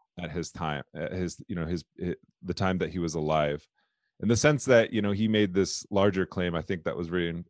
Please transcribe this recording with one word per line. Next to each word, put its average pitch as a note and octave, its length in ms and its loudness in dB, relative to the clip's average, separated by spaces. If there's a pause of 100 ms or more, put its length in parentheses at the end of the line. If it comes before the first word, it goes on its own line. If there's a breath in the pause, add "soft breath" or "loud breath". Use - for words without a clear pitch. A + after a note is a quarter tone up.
(180)
at F2 140 -8
his E2 200 -6
time, D2+ 320 -6 (120)
at - 180 -8
his, F2+ 340 -6
you F#2 80 -8
know, E2+ 100 -4
his, E2 180 -4 (200)
hi-, F2 120 -4 (260)
the F2+ 140 -6
time F#2 240 0
that E2 100 -2
he E2+ 80 -8
was E2 160 -2
alive, D2+ 520 0 (560)
in G2 60 -2
the A#2 80 4
sense D3 300 2
that, A#2 260 6
you G#2+ 100 0
know, G2+ 100 0
he G#2+ 180 2
made G#2+ 240 4
this F#2+ 360 0
larger F#2+ 360 2
claim, F2+ 280 -2
I E2 80 -2
think F2 220 -6
that - 140 -4
was E2+ 100 -4
very F2 220 0
in-, E2+ 200 -8